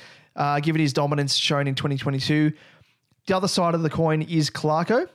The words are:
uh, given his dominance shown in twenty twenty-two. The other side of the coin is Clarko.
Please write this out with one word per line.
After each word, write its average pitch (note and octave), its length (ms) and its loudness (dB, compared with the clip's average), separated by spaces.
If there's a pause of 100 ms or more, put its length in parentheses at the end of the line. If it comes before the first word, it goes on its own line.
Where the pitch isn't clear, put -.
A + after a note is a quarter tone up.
(360)
uh, C#3+ 240 0
given D#3 200 0
his D3 140 2
dominance C#3+ 420 0
shown C#3+ 320 0
in C3+ 80 -2
twenty C#3 220 -2
twenty-two. C#3+ 560 0 (760)
The F#3+ 80 2
other F#3 140 0
side E3+ 240 2
of E3 80 -2
the D#3+ 80 0
coin D#3 320 0
is D#3 280 0
Clarko. E3+ 640 0